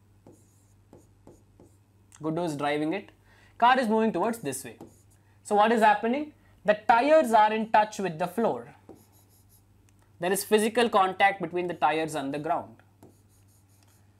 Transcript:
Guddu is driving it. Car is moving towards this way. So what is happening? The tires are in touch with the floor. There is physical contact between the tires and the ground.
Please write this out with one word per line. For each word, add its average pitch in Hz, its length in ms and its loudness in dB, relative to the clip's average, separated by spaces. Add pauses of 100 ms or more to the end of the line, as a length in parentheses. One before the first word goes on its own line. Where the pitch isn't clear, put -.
(2250)
Guddu 160 220 -4
is 156 120 -6
driving 151 360 -4
it. 202 180 -10 (480)
Car 247 200 4
is 247 100 0
moving 220 240 0
towards 202 260 -4
this - 260 -10
way. 117 120 -18 (640)
So - 120 -4
what 208 180 4
is 226 100 2
happening? 233 500 0 (320)
The 208 100 2 (120)
tires 262 460 4
are 220 200 4
in 220 180 -4
touch 214 280 2
with 175 200 -4
the 175 80 -4
floor. 175 480 -4 (1500)
There 175 100 -2
is 196 140 -2
physical 220 440 2
contact 196 520 0
between 175 260 -6
the 175 80 -6
tires 156 400 -2
and 139 180 -6
the 147 60 -6
ground. 147 380 -6 (1400)